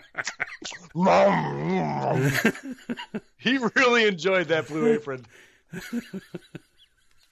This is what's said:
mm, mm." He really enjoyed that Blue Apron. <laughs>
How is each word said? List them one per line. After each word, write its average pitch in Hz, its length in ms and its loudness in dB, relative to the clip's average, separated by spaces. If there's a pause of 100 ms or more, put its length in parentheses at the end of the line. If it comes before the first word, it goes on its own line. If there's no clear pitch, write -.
(960)
mm, 156 1400 2 (100)
mm." - 800 -4 (180)
He 254 200 0 (160)
really 240 320 4
enjoyed 180 420 0
that 156 200 0
Blue 151 260 2
Apron. 135 320 -8 (460)
<laughs> 175 100 -12 (1500)